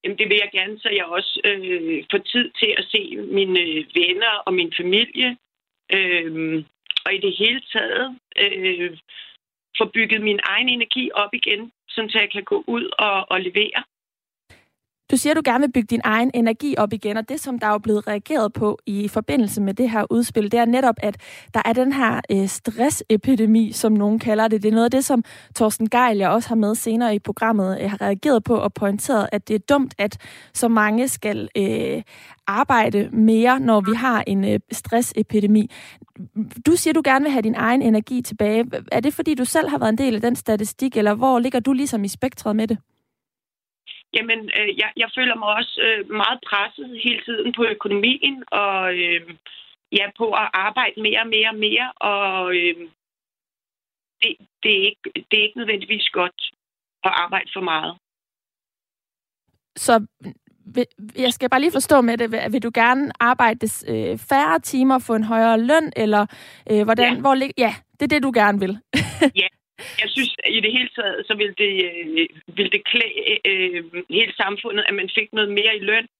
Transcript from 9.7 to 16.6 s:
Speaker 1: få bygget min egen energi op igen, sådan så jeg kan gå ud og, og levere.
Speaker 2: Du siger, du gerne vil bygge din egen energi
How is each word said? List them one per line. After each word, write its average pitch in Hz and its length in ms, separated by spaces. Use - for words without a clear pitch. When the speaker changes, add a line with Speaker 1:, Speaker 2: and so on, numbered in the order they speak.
Speaker 1:
få 220 60
bygget 220 280
min 208 220
egen 226 240
energi 247 460
op 202 180
igen, 220 400
sådan 214 220
så 226 80
jeg 208 140
kan 202 120
gå - 220
ud 233 180
og, 196 320
og 185 100
levere. 196 420
Speaker 2:
Du 269 60
siger, 294 180
du 320 100
gerne 247 160
vil 277 120
bygge 226 140
din 226 180
egen 226 300
energi 233 440